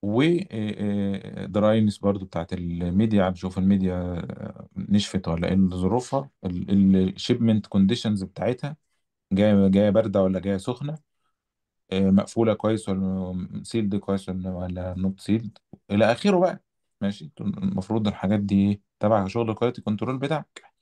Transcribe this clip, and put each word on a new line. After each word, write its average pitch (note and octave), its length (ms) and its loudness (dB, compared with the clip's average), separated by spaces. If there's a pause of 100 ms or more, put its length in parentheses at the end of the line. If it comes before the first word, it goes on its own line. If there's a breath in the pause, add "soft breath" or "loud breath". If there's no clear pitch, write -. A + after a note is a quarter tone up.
و، G#2+ 200 0
آه، E3 300 2
آه... G2+ 920 -4
دراينس G#2 520 2
برضو G2 280 0
بتاعت - 280 -8
الميديا، F2+ 760 0
هنشوف F#2 280 -6
الميديا، F#2+ 380 2
آه... F2 720 -8 (100)
نشفت G2 500 -2
ولا E2+ 200 -2
ايه F#2 80 2 (140)
ظروفها، A#2 600 -2 (160)
ال-، F2+ 260 -6
ال-، G2 240 6 (200)
الشيبمنت A2+ 520 0
كونديشنز G#2 560 2
بتاعتها G2 540 -6 (560)
جايه، G2+ 340 6
جايه G2 220 4
بارده F#2+ 340 2
ولا F#2+ 160 0
جايه G2 180 -2
سخنه، C#3+ 400 -6 (960)
آه... F#2+ 200 2
مقفوله G#2+ 420 2
كويس G#2+ 360 -2
ولا F#2+ 580 -4 (160)
سيلد G#2 320 -4
كويس G2 340 -4
ولا، F#2 220 -6
ولا F2+ 460 -6
نوت F#2+ 240 -4
سيلد A2+ 360 -4 (340)
الى G#2 200 4
اخره F3 280 2
بقى، F3 240 0 (380)
ماشي. G2+ 300 -6 (100)
المفروض G2 680 -2
الحاجات G2+ 320 0
دي G2+ 420 2 (180)
تبع G#2 280 2
شغل A2+ 220 -2
الكواليتي A#2 320 -2
كنترول A2 360 -4
بتاعك C#3+ 460 -6 (180)